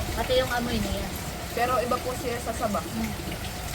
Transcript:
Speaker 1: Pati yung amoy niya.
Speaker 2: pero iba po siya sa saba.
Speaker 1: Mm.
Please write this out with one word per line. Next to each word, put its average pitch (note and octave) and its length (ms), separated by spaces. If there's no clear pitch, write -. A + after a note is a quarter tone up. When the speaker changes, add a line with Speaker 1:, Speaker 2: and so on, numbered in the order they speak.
Speaker 1:
Pati A#3 180
yung B3+ 160
amoy A#3+ 240
niya. G3+ 300
Speaker 2:
pero B3 240
iba A#3+ 180
po - 220
siya A#3+ 240
sa A3+ 140
saba. G#3+ 260
Speaker 1:
Mm. A3+ 300